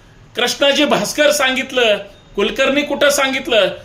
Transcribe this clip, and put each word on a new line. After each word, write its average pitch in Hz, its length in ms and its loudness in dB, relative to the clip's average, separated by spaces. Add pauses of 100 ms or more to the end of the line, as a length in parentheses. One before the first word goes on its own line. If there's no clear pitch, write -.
(360)
कृष्णाजी 277 500 0
भास्कर 240 460 0
सांगितलं, 254 680 0 (380)
कुलकर्णी 262 460 0
कुठं 294 280 0
सांगितलं? 262 580 0 (180)